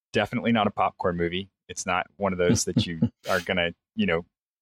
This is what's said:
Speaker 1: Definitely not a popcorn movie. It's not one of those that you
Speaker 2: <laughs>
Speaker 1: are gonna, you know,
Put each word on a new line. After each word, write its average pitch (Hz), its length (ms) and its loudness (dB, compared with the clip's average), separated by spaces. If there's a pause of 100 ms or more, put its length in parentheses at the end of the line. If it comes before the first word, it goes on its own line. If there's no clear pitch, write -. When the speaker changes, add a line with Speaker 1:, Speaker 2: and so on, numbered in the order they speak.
(120)
Speaker 1:
Definitely 110 400 0
not 110 160 4
a 101 40 0
popcorn 90 460 -2
movie. 87 320 -4 (200)
It's - 160 -10
not 90 200 0 (120)
one 98 160 0
of 92 60 -6
those 104 260 2
that 101 200 0
you 85 140 -8 (200)
Speaker 2:
<laughs> - 100 -16
Speaker 1:
are 95 100 2
gonna, 87 340 -2 (220)
you 107 100 0
know, 85 200 0 (360)